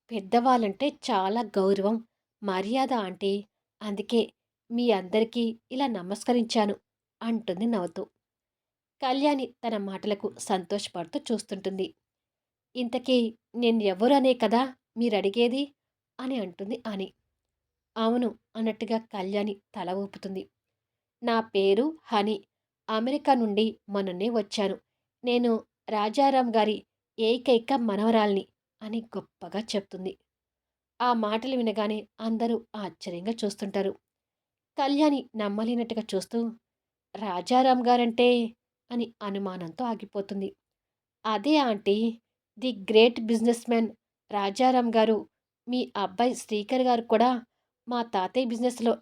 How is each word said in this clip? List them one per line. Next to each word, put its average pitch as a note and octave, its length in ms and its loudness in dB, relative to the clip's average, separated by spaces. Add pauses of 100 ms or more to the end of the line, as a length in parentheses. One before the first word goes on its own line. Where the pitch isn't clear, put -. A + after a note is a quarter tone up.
పెద్దవాళ్ళంటే A3+ 800 2 (180)
చాలా G3+ 360 0 (100)
గౌరవం, G3 460 2 (460)
మర్యాద G#3+ 520 -2
ఆంటీ, G3 380 -2 (480)
అందుకే G#3+ 400 -2 (500)
మీ A#3+ 200 -2
అందరికీ A3 540 0 (260)
ఇలా C4+ 160 -2
నమస్కరించాను" A3 880 0 (460)
అంటుంది A3 460 -4
నవ్వుతూ. F#3+ 360 -2 (1000)
కళ్యాణి C4+ 440 2 (100)
తన A3+ 200 -4
మాటలకు G3+ 520 -4 (100)
సంతోషపడుతూ F#3+ 800 -4
చూస్తుంటుంది. G3 680 -6 (880)
"ఇంతకీ B3 440 0 (360)
నేను A#3 280 2
ఎవరు G3+ 320 2
అనే C4 200 4
కదా A3+ 280 2 (340)
మీరడిగేది?" A#3 640 0 (560)
అని C4 220 -6
అంటుంది G3 360 -8 (100)
అని. F#3+ 220 -6 (880)
"అవును" A3+ 320 0 (260)
అన్నట్టుగా A3 520 -2
కళ్యాణి G3+ 480 -4 (180)
తల F3+ 200 -6
ఊపుతుంది. G3 500 -8 (800)
"నా A#3 140 0 (100)
పేరు G3 400 2 (180)
హనీ, G#3+ 320 0 (520)
అమెరికా C4 460 0
నుండి A3 320 2 (220)
మొన్ననే G3 420 -4
వచ్చాను. G#3 460 -2 (480)
నేను A#3+ 260 2 (380)
రాజారాం B3 640 2
గారి G#3+ 260 2 (420)
ఏకైక A#3 600 2
మనవరాల్ని" G#3 640 2 (380)
అని A3 200 -6
గొప్పగా F#3 580 -10
చెప్తుంది. F#3+ 520 -6 (880)
ఆ B3 120 2
మాటలు A3+ 440 0
వినగానే G#3+ 420 0 (220)
అందరూ A3+ 360 -2 (200)
ఆశ్చర్యంగా F#3 560 -8
చూస్తుంటారు. G3+ 600 -4 (840)
కళ్యాణి C#4+ 420 2 (160)
నమ్మలేనట్టుగా A3 720 -2
చూస్తూ, G3 320 -4 (760)
"రాజారాం B3 680 2
గారంటే?" A#3+ 460 4 (640)
అని A#3+ 160 -2 (160)
అనుమానంతో G3 640 -6
ఆగిపోతుంది. G3+ 640 -6 (760)
అదే A3 340 2
ఆంటీ, G#3+ 380 2 (600)
ది B3+ 200 -2
గ్రేట్ A3+ 420 6
బిజినెస్ A#3 480 2
మ్యాన్ A3+ 200 2 (420)
రాజారాం A#3+ 600 2
గారు A3 260 4 (500)
మీ B3 140 -2 (160)
అబ్బాయి G3+ 380 0
శ్రీకర్ G#3+ 480 -2
గారు B3 200 2
కూడా A#3 280 4 (580)
మా A#3+ 140 -4
తాతయ్య A3+ 440 -2
బిజినెస్‌లో A#3 560 0